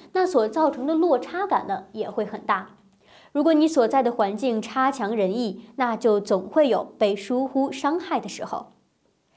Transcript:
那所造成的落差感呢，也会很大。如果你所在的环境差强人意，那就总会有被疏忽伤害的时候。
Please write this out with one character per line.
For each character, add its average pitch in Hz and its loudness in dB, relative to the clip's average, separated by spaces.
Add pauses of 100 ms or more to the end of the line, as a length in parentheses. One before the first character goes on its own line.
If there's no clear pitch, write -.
(140)
那 370 2
所 233 4
造 311 2
成 247 -4
的 320 0
落 320 4
差 359 -6
感 208 0
呢， 196 -6
也 208 -6
会 208 -4
很 - -10
大。 - -4 (540)
如 285 -2
果 320 4
你 311 4
所 285 4
在 262 2
的 233 0
环 214 0
境 220 -2
差 262 0
强 233 -4
人 190 0
意， 226 -4 (160)
那 240 0
就 214 2
总 202 0
会 311 4
有 208 2 (140)
被 208 2
疏 254 -2
忽 269 0
伤 302 -2
害 339 -4
的 - -8
时 - -10
候。 - -10 (640)